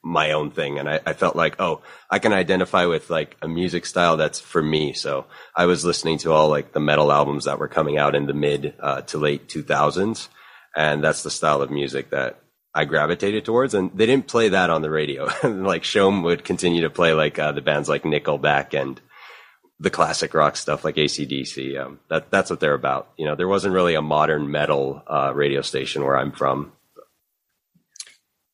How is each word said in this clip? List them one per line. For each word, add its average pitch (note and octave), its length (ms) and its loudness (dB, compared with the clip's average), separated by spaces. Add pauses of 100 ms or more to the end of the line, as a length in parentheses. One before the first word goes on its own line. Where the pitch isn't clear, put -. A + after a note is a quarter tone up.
my D#2 300 0
own D2+ 180 -2
thing. C#2+ 300 -6
And D2 100 -4
I, D#2+ 160 -2
I D#2+ 80 -2
felt F2 220 -2
like, D#2+ 240 0
"Oh, E2+ 220 -2 (280)
I G2 80 2
can G#2+ 160 2
identify F#2 540 2
with, E2 240 -2
like, D#2 320 -4
a D#2+ 40 -6
music E2+ 380 -4
style E2+ 320 2
that's D2+ 220 0
for - 240 -2
me." D#2 300 0
So C#2 340 -6 (280)
I F2 120 4
was F2 180 2
listening D#2+ 340 0
to E2 120 -2
all, D#2 180 6
like, D2 220 -2
the - 80 -4
metal D2 320 4
albums C#2+ 340 0
that C#2+ 140 -2
were C#2+ 80 -4
coming D2+ 320 0
out D2 160 2
in C#2+ 100 0
the C#2+ 80 -2
mid, C#2+ 460 -2
uh, C#2 220 -4
to - 180 -8
late D2 280 -2
two D#2 140 -8
thousands. D2+ 680 0 (460)
And D2+ 280 0
that's D#2 180 0
the D2+ 80 -8
style D2 320 0
of C2+ 80 -4
music C#2 400 -4
that C2+ 300 -4 (340)
I D#2 120 0
gravitated E2+ 600 0
towards. A#2+ 300 0
And F#2 200 0
they A2 120 4
didn't C3 180 2
play A2+ 240 2
that F#2 220 4
on D#2+ 100 2
the D#2 80 -2
radio. D2+ 460 -2
<laughs> - 80 -2
Like, F#2+ 400 0
Shom G2 400 2
would E2+ 200 0
continue F2 380 0
to D#2+ 80 2
play, E2 240 2
like, D#2 240 0
uh, D2+ 140 0
the C#2+ 100 -6
bands D2 260 0
like D2 140 0
Nickelback D2 720 0
and C2+ 260 -4 (800)
the F#2 100 -2
classic D#2 440 0
rock D2 220 4
stuff - 300 -4
like D#2 120 -2
A D2+ 100 4
C D2 180 -6
D C2+ 180 -6
C. C2+ 340 -8
Um, C2+ 220 -10 (100)
that, D#2+ 220 -2
that's G2 180 2
what E2+ 100 -4
they're D2 140 2
about. C2+ 440 -2
You D#2+ 80 -4
know, D2+ 100 0
there F2+ 120 -2
wasn't F#2+ 260 0
really F2 220 4
a D#2 60 0
modern D2+ 480 2
metal, C#2+ 580 0
uh, C#2 280 0
radio C#2+ 260 0
station C2+ 440 -4
where C2+ 100 2
I'm C2+ 160 0
from. C#2+ 400 -2 (1800)